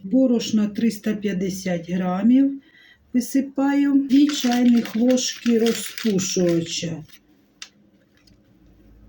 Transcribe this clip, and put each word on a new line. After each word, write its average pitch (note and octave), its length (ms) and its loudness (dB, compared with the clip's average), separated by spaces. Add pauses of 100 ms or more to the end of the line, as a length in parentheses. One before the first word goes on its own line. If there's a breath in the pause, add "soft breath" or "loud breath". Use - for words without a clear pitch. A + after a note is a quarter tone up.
Борошна A3+ 640 0
триста A3 480 -4
п'ятдесят F#3 760 -4
грамів. G#3+ 680 2 (540 loud breath)
Висипаю C#4 960 0
дві C#4+ 160 6
чайних A#3+ 680 2
ложки A#3+ 640 0
розпушувача. F3 1500 -2 (2000)